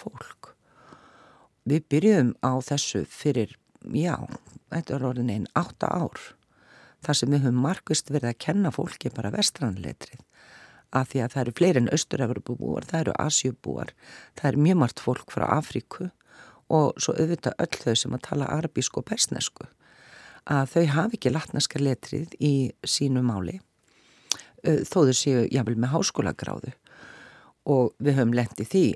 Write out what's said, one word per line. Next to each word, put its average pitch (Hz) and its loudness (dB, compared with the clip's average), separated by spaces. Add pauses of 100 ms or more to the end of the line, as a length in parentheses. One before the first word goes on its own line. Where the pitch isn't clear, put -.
fólk. - -16 (1120)
Við 147 0
byrjuðum 160 6 (100)
á 131 2 (100)
þessu 143 -2
fyrir, 123 -2 (260)
já, 156 -2 (560)
þetta - -4
er 131 -2
orðin 123 -2
ein 107 -4
átta - -2
ár, - -2 (840)
þar 147 0
sem 127 0
við 143 4
höfum 123 2
markvisst 156 -4
verið 127 0
að - -8
kenna 185 0
fólki - -6
bara 104 -6
vestranletrið, 98 -4 (760)
af 131 -2
því 131 -2
að 120 -4
það 135 -2
eru 117 -4
fleiri 170 6
en 117 2
Austur-Evrópubúar, - -4
það 165 -2
eru - -2 (100)
Asíubúar, - -2 (480)
það 143 2
er 139 2
mjög 180 6
margt - 0
fólk - -4
frá - 0 (100)
Afríku - -6 (640)
og 151 4
svo - -2
auðvitað - -2
öll - -6
þau 113 2
sem 127 -4
að - -12
tala 143 -2
arabísku 151 -4
og - -16
persnesku, - -4 (800)
að 139 0
þau 170 6
hafi 214 0
ekki 131 0
latneska - -2
letrið - -4
í 147 4 (320)
sínu 131 0
máli, 104 -4 (1040)
eh, 160 2
þó 170 4
þau 127 4
séu 127 2
jafnvel 117 0
með 127 0
háskólagráðu. - -4 (920)
Og 131 2
við 139 2
höfum 117 4
lent 117 -2
í 113 -4
því 190 4 (120)